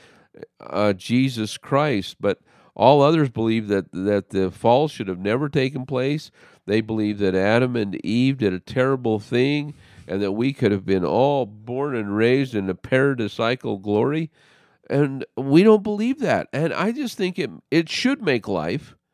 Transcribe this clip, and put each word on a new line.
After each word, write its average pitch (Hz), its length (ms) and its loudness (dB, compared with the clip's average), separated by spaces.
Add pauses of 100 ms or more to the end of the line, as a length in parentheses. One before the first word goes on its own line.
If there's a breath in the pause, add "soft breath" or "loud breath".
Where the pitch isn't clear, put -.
(600 soft breath)
uh, 101 320 0
Jesus 117 640 -2
Christ. 139 640 -2
But 101 200 -2 (340 soft breath)
all 139 280 6
others 151 280 4
believe 113 380 -2
that, 98 240 -2
that 98 380 -2
the 95 200 0
fall 123 360 4
should 110 220 -8
have 90 100 -6
never 117 300 -2
taken 135 360 -2
place. 135 460 -4 (340 soft breath)
They 107 160 2
believe 107 380 -2
that 95 160 2
Adam 117 400 2
and 104 220 -4 (100)
Eve 127 320 0
did 117 140 0
a 92 80 -6
terrible 127 580 -2
thing 143 560 -2 (320 loud breath)
and 95 160 -4
that 98 100 -2
we 123 200 -2
could 120 180 0
have 98 160 -2
been 95 180 2
all 127 400 2
born 120 520 -8
and 104 200 -4
raised 127 380 2
in 98 160 -2
a 90 40 -4
paradisical 117 1080 -2
glory. 127 480 0 (580 soft breath)
And 135 360 0 (120)
we 139 280 6
don't 214 180 6
believe 214 380 -4
that. 127 320 0
And 147 200 -2
I 180 200 -2
just 262 260 -8
think 185 200 -4
it, 135 120 -6 (200)
it 160 180 0
should 269 340 -2
make 127 240 0
life, 92 480 -4 (200)